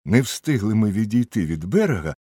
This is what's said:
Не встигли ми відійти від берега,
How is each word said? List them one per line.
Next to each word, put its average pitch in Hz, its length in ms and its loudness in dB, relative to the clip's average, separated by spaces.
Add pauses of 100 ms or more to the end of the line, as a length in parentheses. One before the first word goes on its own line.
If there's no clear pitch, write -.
Не 113 160 4
встигли 110 540 -2
ми 107 160 2
відійти 110 540 0
від 80 200 -4
берега, 101 500 0 (220)